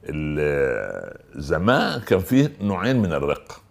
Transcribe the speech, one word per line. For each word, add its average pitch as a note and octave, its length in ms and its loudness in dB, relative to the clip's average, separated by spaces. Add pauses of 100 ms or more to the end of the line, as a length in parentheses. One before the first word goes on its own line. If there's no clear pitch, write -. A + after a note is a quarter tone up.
ال-، C#2+ 1120 -2 (160)
زمان A2+ 640 0
كان G2 200 2
فيه C#3 400 2
نوعين G2+ 420 0
من F2 100 0
الرق C#2+ 480 -4 (100)